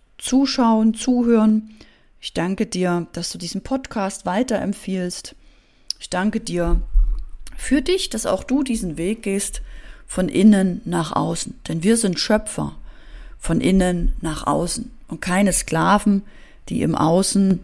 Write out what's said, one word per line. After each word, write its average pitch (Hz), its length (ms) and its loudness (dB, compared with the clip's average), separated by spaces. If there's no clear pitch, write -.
Zuschauen, 226 760 2
Zuhören. 226 840 2
Ich - 120 -12
danke 185 320 -2
dir, 175 460 -2
dass 170 200 -8
du 180 60 -14
diesen 170 240 -8
Podcast 233 640 -6
weiterempfiehlst. 190 1120 -4
Ich - 100 -16
danke 202 300 -2
dir 165 420 2
für 285 240 0
dich, 370 280 -2
dass 220 160 -6
auch - 200 -2
du 277 180 0
diesen 220 320 -4
Weg 190 280 -4
gehst, 196 380 -4
von - 220 -2
innen 190 560 6
nach 170 260 -2
außen. - 560 -4
Denn 160 160 -4
wir 226 140 4
sind 190 220 0
Schöpfer - 580 -2
von 123 240 0
innen 180 600 2
nach 156 260 -6
außen 151 440 -2
und - 140 -10
keine 185 320 2
Sklaven, 196 680 2
die - 140 -4
im 160 120 0
Außen 190 720 2